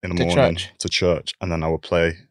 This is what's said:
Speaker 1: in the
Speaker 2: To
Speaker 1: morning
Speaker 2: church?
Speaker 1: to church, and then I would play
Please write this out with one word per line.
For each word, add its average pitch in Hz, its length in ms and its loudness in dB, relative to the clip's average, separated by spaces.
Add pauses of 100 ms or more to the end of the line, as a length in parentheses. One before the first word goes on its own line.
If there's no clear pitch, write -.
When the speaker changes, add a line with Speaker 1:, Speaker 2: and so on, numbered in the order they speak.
Speaker 1:
in 90 80 -6
the 87 60 -2
Speaker 2:
To 85 80 2
Speaker 1:
morning 85 320 2
Speaker 2:
church? - 220 -10
Speaker 1:
to - 100 -6
church, - 440 0 (100)
and 92 100 -4
then 80 100 -2
I 80 60 -2
would 95 140 -2
play 85 320 2 (160)